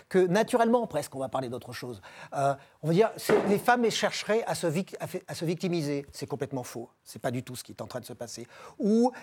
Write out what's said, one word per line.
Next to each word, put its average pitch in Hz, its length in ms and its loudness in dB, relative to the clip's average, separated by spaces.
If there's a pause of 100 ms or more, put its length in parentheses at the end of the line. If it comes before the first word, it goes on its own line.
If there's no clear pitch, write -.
que 190 100 2
naturellement, 226 680 4
presque, 143 280 -6
on 135 60 -6
va 131 80 -2
parler 131 200 -2
d'autre 120 240 -8
chose. 117 300 -10 (320)
Euh, 139 200 2 (280)
on 151 60 0
va 165 40 4
dire, 208 240 6
c'est, - 320 2
les 202 100 4
femmes 247 320 4
chercheraient 214 560 0
à 170 80 -2
se 175 120 -2
vic-, 170 340 -2
à 165 60 -6
fait, 175 220 -8
à 143 60 -8
se - 100 -6
victimiser. 160 680 -2
C'est - 140 -10
complètement 127 380 -6
faux. - 260 -12 (140)
C'est - 160 -18
pas 135 100 -4
du 123 140 -4
tout 123 120 -14
ce - 80 -12
qui - 80 -16
est - 80 -12
en 110 60 -8
train 117 140 -10
de - 40 -12
se - 80 -14
passer. 117 340 -12 (320)
Ou, 233 340 4 (100)